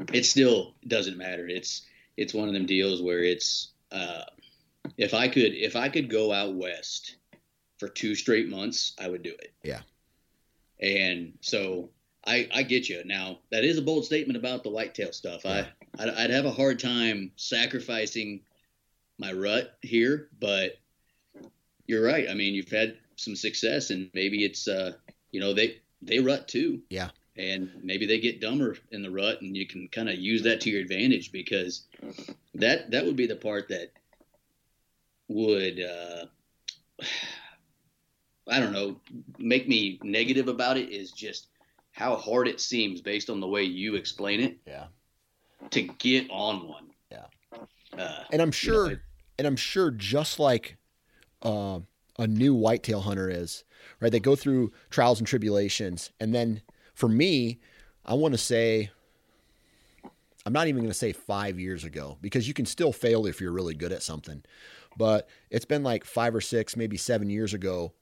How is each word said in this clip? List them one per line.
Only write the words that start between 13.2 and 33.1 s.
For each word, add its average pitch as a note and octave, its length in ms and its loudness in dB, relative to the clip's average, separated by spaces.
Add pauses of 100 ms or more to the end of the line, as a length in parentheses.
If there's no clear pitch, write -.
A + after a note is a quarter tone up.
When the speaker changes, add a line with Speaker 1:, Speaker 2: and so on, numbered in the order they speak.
Speaker 1:
that A2+ 120 2
is D#3+ 140 4
a D3+ 40 2
bold D3+ 240 2
statement C#3+ 300 0
about B2 280 -4
the G#2+ 60 -6
whitetail G#2 440 -6
stuff. E2+ 320 -10
Speaker 2:
Yeah. F#2+ 60 -2
Speaker 1:
I, G2 280 -4 (180)
I'd, A2 120 -2
I'd A#2 200 0
have C3+ 160 4
a C#3 60 2
hard C3 280 2
time A2+ 560 0
sacrificing A2+ 1080 -2 (760)
my G2 160 -8
rut G2+ 480 -2
here, B2+ 480 2 (100)
but G3 340 0 (1160)
you're A2 180 4
right. C#3+ 240 2
I F#2+ 40 -4
mean, G2+ 200 0
you've F#2+ 160 -6
had A2+ 280 0 (180)
some G#2+ 200 -8
success, A2+ 540 -2
and F#2 240 -4
maybe G2+ 320 0
it's, - 220 -4
uh, F#2+ 260 -2 (380)
you - 80 -6
know, G2 140 0
they, A2 240 2 (240)
they A#2+ 180 0
rut C3+ 280 2
too. E3+ 420 -2
Speaker 2:
Yeah. F#2 200 -6 (260)
Speaker 1:
And F#2+ 360 -4 (120)
maybe F#2+ 220 -2
they G#2+ 140 4
get A#2 220 -2
dumber A#2 360 0 (140)
in G#2 100 -10
the F#2+ 100 -8
rut, G2 300 -2
and F#2+ 160 -8
you F#2+ 80 -4
can F#2+ 220 -12
kinda A2+ 280 -4
use G2+ 280 0
that A#2 180 2
to A2 80 -2
your G2+ 120 0
advantage, F#2+ 500 2
because F#2 520 -4 (720)
that, E3 360 2
that B2+ 140 2
would D#3+ 100 2